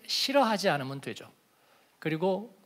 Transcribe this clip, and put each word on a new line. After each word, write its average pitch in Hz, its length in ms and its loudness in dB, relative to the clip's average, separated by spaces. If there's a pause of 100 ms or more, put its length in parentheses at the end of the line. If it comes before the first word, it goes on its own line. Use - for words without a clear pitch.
싫어하지 220 640 2
않으면 139 320 -2
되죠. - 280 -10 (680)
그리고 185 680 -2